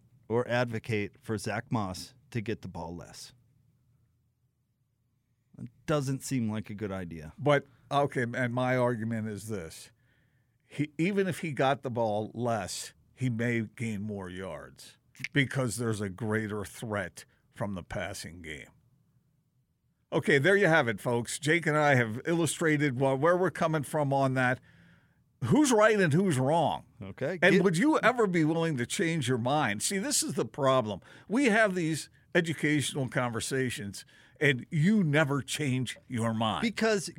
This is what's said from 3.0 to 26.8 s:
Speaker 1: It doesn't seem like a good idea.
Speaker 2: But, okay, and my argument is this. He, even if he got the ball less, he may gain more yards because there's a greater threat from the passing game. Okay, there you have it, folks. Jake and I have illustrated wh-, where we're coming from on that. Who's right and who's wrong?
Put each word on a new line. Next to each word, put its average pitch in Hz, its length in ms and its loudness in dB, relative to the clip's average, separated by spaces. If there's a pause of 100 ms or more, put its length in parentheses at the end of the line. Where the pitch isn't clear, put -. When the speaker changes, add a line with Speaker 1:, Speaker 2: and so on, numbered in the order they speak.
Speaker 1:
It 123 120 -14 (160)
doesn't 139 380 -2
seem 120 260 -2
like 107 200 -6
a 110 40 -10
good 104 180 -6
idea. 82 460 -10
Speaker 2:
But, 139 280 2 (260)
okay, 139 420 0
and 123 200 -2
my 127 240 0
argument 113 500 0
is 104 220 -10
this. 87 420 -10 (760)
He, - 300 -6
even 196 300 0
if 156 120 -4
he 165 120 -4
got 135 320 0
the 131 60 -4
ball 110 440 -2
less, 113 600 -4 (220)
he 127 140 -2
may 117 360 0 (100)
gain 110 260 -6
more 101 280 -8
yards 78 680 -12 (360)
because 127 440 0
there's 113 240 -2
a 101 80 -4
greater 107 540 -4
threat 101 640 -8 (280)
from 101 220 -6
the 85 80 -8
passing 92 580 -10
game. 78 260 -14 (1400)
Okay, 160 260 4
there 170 180 6
you 202 120 6
have 156 200 6
it, 107 120 -2
folks. 120 400 -2
Jake 160 280 0
and 151 100 2
I 147 180 4
have 117 300 2
illustrated 151 720 0
wh-, 135 220 2
where 170 180 4
we're 180 140 0
coming 160 320 0
from 143 300 -2
on 135 220 2
that. 127 240 2 (840)
Who's 254 260 4
right 214 280 6
and 175 140 4
who's 175 260 4
wrong? 131 440 2 (180)